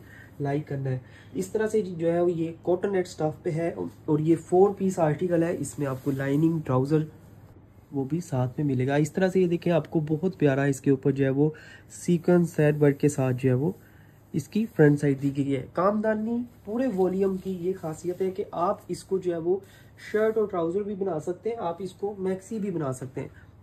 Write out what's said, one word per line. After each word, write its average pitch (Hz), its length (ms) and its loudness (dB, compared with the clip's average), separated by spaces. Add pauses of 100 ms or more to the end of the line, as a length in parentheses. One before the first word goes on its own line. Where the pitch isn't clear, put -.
(400)
like 143 280 -2
करना 135 220 -4
है। 127 100 -4 (360)
इस 185 160 -6
तरह 214 160 0
से 214 160 2
जो 170 260 -2
है 170 120 2
वो 175 80 2
ये 165 240 -2 (100)
cotton 180 280 0
नेट 185 160 0
stuff 156 360 -4
पे 180 80 -4
है 165 200 -2
और 151 500 -2
ये 160 200 4
four 196 320 6
piece 190 260 -2
article 165 440 2
है। 170 140 -2
इसमें 139 280 -6
आपको 135 260 -4
lining, 147 500 0
trouser 143 460 2 (840)
वो 139 120 -2
भी 151 160 -2
साथ 127 380 -2
में 156 80 0
मिलेगा। 135 300 0
इस 151 180 2
तरह 190 140 2
से 190 120 2
ये 185 80 4
देखें, 170 240 0
आपको 160 300 0
बहुत 156 360 -2
प्यारा 139 280 4
इसके 139 240 2
ऊपर 139 220 2
जो 135 120 0
है 135 80 2
वो 147 200 2 (400)
sequence 175 640 2
थ्रेड 151 220 4
work 143 180 4
के 147 120 2
साथ 131 260 0
जो 127 140 0
है 127 60 4
वो 147 200 0 (600)
इसकी 208 320 -2
front 147 320 6
side 143 220 0
दी 139 100 0
गई 139 200 -2
है। 131 120 -2 (140)
कामदानी 214 640 0 (280)
पूरे 240 220 -2
volume 190 500 0
की 185 180 -8
ये 175 160 -4
खासियत 175 500 -8
है 190 80 -2
कि 196 140 -6 (120)
आप 190 340 -2
इसको 185 280 -4
जो 175 140 -2
है 170 80 -4
वो 180 200 0 (420)
shirt 220 360 0
और 214 100 2
trouser 175 340 -2
भी 208 120 -8
बना 185 260 -4
सकते 180 300 -6
हैं, 233 80 -6
आप 170 240 -6
इसको 202 360 -8
maxi 190 400 -6
भी 202 120 -4
बना 156 220 -4
सकते 131 280 -10
हैं। - 100 -10 (320)